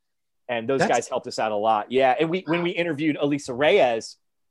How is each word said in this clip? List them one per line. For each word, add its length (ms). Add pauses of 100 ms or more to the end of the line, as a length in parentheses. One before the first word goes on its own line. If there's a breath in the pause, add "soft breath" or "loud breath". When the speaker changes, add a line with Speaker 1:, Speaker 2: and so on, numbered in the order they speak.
(480)
Speaker 1:
And 220
those 100
Speaker 2:
That's 120
Speaker 1:
guys 180
helped 180
us 100
out 140
a 40
lot. 360
Yeah. 280
And 100
we, 180
when 160
we 80
interviewed 480
Elisa 340
Reyes, 640 (340)